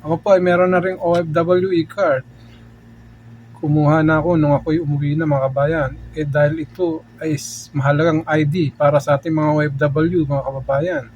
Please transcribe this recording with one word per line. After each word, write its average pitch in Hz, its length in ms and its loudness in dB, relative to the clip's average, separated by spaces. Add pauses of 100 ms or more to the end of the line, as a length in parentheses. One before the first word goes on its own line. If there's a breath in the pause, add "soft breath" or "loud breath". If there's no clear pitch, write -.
Ako 160 160 -4
po 202 160 2
ay 185 80 4
meron 180 320 2
na 180 80 2
ring 185 160 -4
O 175 160 -2
F 170 160 0
W 180 480 0
e-card. 160 480 -2 (1400 loud breath)
Kumuha 151 400 2
na 156 160 4
ako 165 160 0
nung 147 240 2
ako'y 160 240 -2
umuwi 143 320 -2
na, 160 160 -2
mga 139 160 0
kabayan. 139 460 -2 (260)
Eh, 156 80 -4
dahil 147 400 0
ito 165 400 -6 (160)
ay 156 160 -2
s-, - 320 -14
mahalagang 151 560 0
I 156 160 2
D 151 320 -2
para 147 240 2
sa 143 160 2
ating 139 160 -2
mga 156 240 0
O 151 80 0
F 143 160 -4
W, 156 480 0
mga 139 160 -2
kababayan. 135 640 -4 (100)